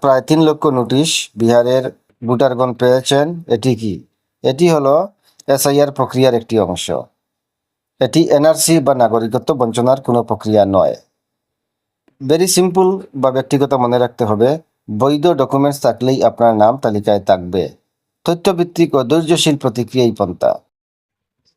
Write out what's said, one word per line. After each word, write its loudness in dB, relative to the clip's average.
প্রায় 2
তিন 2
লক্ষ 0
নোটিশ -2
বিহারের 0
ভোটারগণ 0
পেয়েছেন, 0
এটি 0
কি? -8
এটি 0
হলো 2
এসআইআর 0
প্রক্রিয়ার 0
একটি -2
অংশ। -4
এটি 0
এনআরসি 2
বা 0
নাগরিকত্ব -2
বঞ্চনার 0
কোনো 0
প্রক্রিয়া 0
নয়। 0
Very 0
simple 2
বা 0
ব্যক্তিগত -2
মনে 0
রাখতে -2
হবে, 0
বৈধ 0
ডকুমেন্টস 0
থাকলেই -2
আপনার 2
নাম 2
তালিকায় -2
থাকবে। -2
তথ্যভিত্তিক -2
ও 2
ধৈর্যশীল 0
প্রতিক্রিয়াই -2
পন্থা। -4